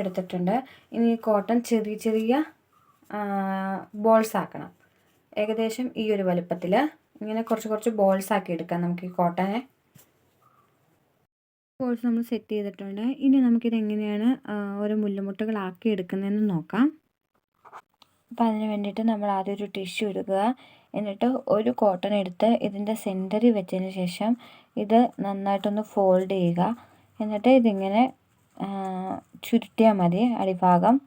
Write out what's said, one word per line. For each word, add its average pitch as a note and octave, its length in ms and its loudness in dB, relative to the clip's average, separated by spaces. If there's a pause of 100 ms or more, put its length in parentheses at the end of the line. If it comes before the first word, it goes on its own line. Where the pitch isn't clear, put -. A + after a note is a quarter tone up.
എടുത്തിട്ടുണ്ട്. F#3 540 -2 (400)
ഇനി A#3 200 2
ഈ - 20 0 (100)
കോട്ടൺ G#3+ 320 2 (120)
ചെറിയ G#3+ 340 0
ചെറിയ, A3 280 0 (840)
ആ, - 20 -6 (880)
ബോൾസ് A3 380 4
ആക്കണം. - 280 -12 (720)
ഏകദേശം A3 480 -4 (120)
ഈ G#3+ 120 -4
ഒരു G3 160 -2
വലുപ്പത്തിൽ F3 440 -2 (460)
ഇങ്ങനെ G#3+ 300 -4
കുറച്ച് A3 220 -2
കുറച്ച് G#3+ 280 -2
ബോൾസ് F#3+ 360 2
ആക്കി F#3 200 -4
എടുക്കാം F3 300 -4
നമുക്ക് F3 240 -4
ഈ - 80 -14
കോട്ടനെ. F#3 420 0 (2250)
ബോൾസ് A#3+ 240 -2
നമ്മൾ A#3 240 0
സെറ്റ് A3 240 -6
ചെയ്തിട്ടുണ്ട്. G3+ 500 -8 (220)
ഇനി C4+ 100 6 (120)
നമുക്കിത് A#3 360 2
എങ്ങനെയാണ്, G#3+ 460 -2 (240)
ആ, - 20 -4 (280)
ഓരോ G#3+ 200 -2
മുല്ലമുട്ടുകളാക്കി G3 920 -4
എടുക്കുന്നതെന്ന് G3 580 -2
നോക്കാം. F#3+ 340 0 (1400)
അപ്പം A#3 180 0
അതിന് G#3+ 240 -2
വേണ്ടിയിട്ട് G3+ 400 -4
നമ്മൾ G#3 160 -2 (100)
ആദ്യം G3 200 -4
ഒരു G3+ 180 -6
ടിഷ്യൂ F#3+ 380 -4
എടുക്കുക. F#3+ 280 -2 (560)
എന്നിട്ട് G#3 280 -2 (280)
ഒരു A3 160 2 (100)
കോട്ടൺ G3 400 0
എടുത്ത് F#3 280 0 (180)
ഇതിൻ്റെ G#3 360 -4
സെൻറ്ററിൽ G#3 540 2
വെച്ചതിന് F#3+ 420 -4
ശേഷം F#3 320 -2 (520)
ഇത് A3+ 280 4 (140)
നന്നായിട്ടൊന്ന് G3 640 -2
ഫോൾഡ് F#3 400 4
ചെയ്യുക. F3 320 2 (600)
എന്നിട്ട് G#3+ 360 2
ഇതിങ്ങനെ, G3+ 440 2 (600)
ആ, G3 40 -4 (800)
ചുരുട്ടിയാൽ A3+ 540 4
മതി F3 220 2 (200)
അടിഭാഗം. F#3 520 4 (120)